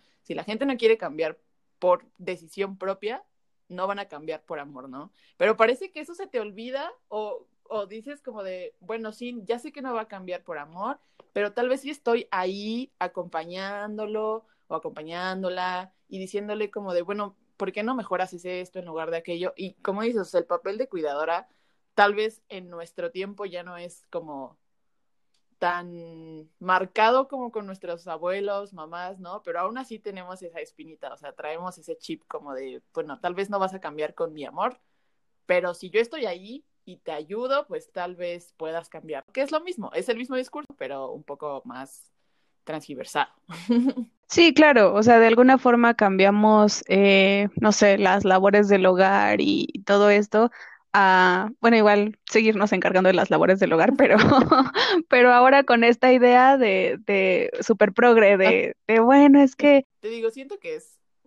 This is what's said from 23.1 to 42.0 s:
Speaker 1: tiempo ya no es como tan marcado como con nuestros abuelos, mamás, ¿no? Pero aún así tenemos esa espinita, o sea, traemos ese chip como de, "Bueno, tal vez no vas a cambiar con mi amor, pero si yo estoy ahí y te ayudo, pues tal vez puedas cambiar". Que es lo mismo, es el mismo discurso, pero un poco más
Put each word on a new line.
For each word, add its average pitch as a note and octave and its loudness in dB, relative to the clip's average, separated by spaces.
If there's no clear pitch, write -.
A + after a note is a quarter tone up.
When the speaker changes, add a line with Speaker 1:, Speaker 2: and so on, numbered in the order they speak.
Speaker 1:
tiempo G3 -12
ya F3 -14
no F3 -20
es F3 -20
como D3 -14
tan E3 -10
marcado G#3+ 0
como B3 -10
con G#3+ -12
nuestros F3 -14
abuelos, G3 -8
mamás, F3 -16
¿no? F#3 -18
Pero E3+ -10
aún G#3+ -8
así A#3 -16
tenemos F#3 -16
esa E3 -16
espinita, D#3 -20
o - -20
sea, C#3 -18
traemos E3 -12
ese E3 -14
chip - -16
como D3 -14
de, C3 -14
"Bueno, D3+ -12
tal F3 -8
vez G3 -10
no G3+ -6
vas F#3+ -4
a F#3+ -16
cambiar D3+ -10
con E3 -8
mi D3 -16
amor, G3 -8
pero F3+ -2
si F3+ -18
yo G#3 0
estoy A#3 -6
ahí G3 -14
y - -20
te - -14
ayudo, A#3+ -6
pues - -14
tal F3+ -10
vez F3 -12
puedas D#3+ -10
cambiar". D3+ -16
Que C4 -6
es C#4 -8
lo D#4 -4
mismo, E4+ -12
es F#3+ -6
el A3+ -6
mismo B3+ -10
discurso, C4 -12
pero C3+ -12
un D3+ -18
poco C#3+ -12
más B2 -20